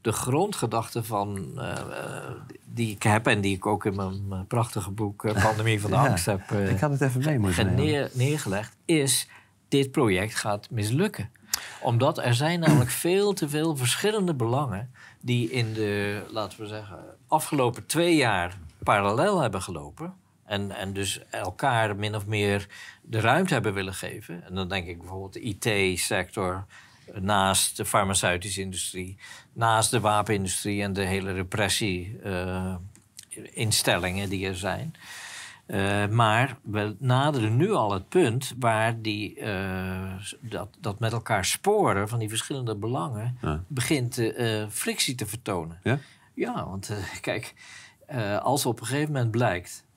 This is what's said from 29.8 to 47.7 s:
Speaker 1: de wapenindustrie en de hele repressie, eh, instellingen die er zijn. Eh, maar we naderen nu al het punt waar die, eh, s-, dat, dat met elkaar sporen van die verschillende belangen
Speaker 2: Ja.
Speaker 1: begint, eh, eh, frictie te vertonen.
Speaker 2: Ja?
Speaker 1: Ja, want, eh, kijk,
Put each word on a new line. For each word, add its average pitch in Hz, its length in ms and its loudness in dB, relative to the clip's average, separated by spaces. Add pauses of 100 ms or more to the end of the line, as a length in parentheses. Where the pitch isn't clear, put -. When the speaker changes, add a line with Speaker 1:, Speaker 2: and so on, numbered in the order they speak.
Speaker 1:
de 120 100 2
wapenindustrie 104 840 0
en 101 100 -2
de 95 120 0
hele 95 280 -2
repressie, 95 920 -2
eh, 92 500 -4 (800)
instellingen 98 760 0
die 95 180 -2
er 95 100 -4
zijn. 95 380 -6 (720)
Eh, 101 400 0
maar 113 560 4
we 107 360 -2
naderen 127 580 4
nu 185 160 4
al 113 200 2
het 92 160 -4
punt 127 500 2
waar 113 440 2
die, 107 380 -4
eh, 95 800 -4
s-, - 200 -12
dat, 104 280 -8 (120)
dat 101 180 -4
met 110 140 0
elkaar 107 320 0
sporen 120 640 2
van 117 100 -2
die 110 100 -2
verschillende 120 480 -4
belangen 123 640 -4
Speaker 2:
Ja. 78 240 -2
Speaker 1:
begint, 127 520 0
eh, 113 440 0
eh, 107 80 -6
frictie 190 440 -2
te 113 120 -4
vertonen. 87 560 -6
Speaker 2:
Ja? 123 160 0 (360)
Speaker 1:
Ja, 233 340 -4
want, 98 220 -8
eh, 107 60 -4 (240)
kijk, - 340 -6 (520)